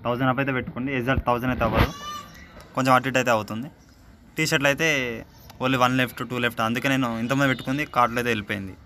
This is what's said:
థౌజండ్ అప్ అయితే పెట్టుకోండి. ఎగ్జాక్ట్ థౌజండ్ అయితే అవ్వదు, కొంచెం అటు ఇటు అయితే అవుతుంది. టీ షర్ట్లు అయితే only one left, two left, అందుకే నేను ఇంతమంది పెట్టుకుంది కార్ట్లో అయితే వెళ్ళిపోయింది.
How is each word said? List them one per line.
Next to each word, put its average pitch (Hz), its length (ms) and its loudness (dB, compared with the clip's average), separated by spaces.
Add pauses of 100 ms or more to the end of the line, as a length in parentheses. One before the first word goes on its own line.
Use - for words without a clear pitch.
థౌజండ్ 123 260 0
అప్ 127 100 0
అయితే 135 160 -2
పెట్టుకోండి. 120 320 -6 (100)
ఎగ్జాక్ట్ 127 300 0
థౌజండ్ 123 240 0
అయితే 123 140 0
అవ్వదు, 110 220 2 (840)
కొంచెం 131 200 4
అటు 127 140 2
ఇటు 127 120 2
అయితే 120 140 2
అవుతుంది. 107 320 -4 (680)
టీ 156 160 0
షర్ట్లు 139 200 2
అయితే 160 160 0 (800)
only 131 180 2
one 127 180 2
left, 123 200 -4 (100)
two 123 140 -4
left, 117 220 -2
అందుకే 127 260 0
నేను 131 160 0 (140)
ఇంతమంది 135 300 2
పెట్టుకుంది 139 300 -4 (120)
కార్ట్లో 120 260 2
అయితే 120 120 0
వెళ్ళిపోయింది. 98 400 -6 (120)